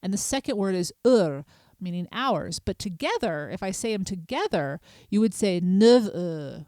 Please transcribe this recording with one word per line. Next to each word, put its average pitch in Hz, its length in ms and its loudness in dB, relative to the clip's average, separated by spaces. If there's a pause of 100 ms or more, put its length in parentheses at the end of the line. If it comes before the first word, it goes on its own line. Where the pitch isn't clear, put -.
And 190 120 -4
the 208 40 -2
second 262 400 -4
word 196 180 0
is 180 180 -2 (120)
heure, 170 380 4 (360)
meaning 175 320 -6
hours. 233 480 -2
But - 200 -6
together, 196 720 -4
if 185 120 -8
I 190 80 -4
say 220 220 -4
em 202 100 -2
together, 185 760 -4 (300)
you 202 120 2
would 220 120 2
say 190 260 0
neuf 208 540 6
heures. 151 540 -8